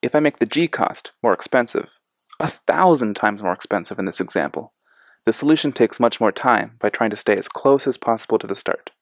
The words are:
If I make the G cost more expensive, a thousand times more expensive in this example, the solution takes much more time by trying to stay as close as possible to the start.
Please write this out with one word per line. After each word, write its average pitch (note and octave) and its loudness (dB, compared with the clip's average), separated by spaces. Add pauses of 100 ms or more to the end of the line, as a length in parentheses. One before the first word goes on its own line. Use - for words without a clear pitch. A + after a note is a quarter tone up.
If B2 -2
I D3+ 6
make D3+ 0
the - 2
G D#3 0
cost - -4 (120)
more G#2+ 4
expensive, - -2 (440)
a D#3 -2
thousand D3+ 2
times G#2 -2
more F2+ -2
expensive F#2+ -6
in G2 -4
this F#2 -4
example, E2 -4 (520)
the A2+ 2
solution D3+ 2
takes - 2
much A#2 2
more G#2+ 2
time A2 0
by G#2+ 0
trying A2 0
to G#2 -6
stay - 2
as - -6
close C#3 2
as B2+ -2
possible A2+ 0
to - -2
the G2+ -6
start. - -6 (100)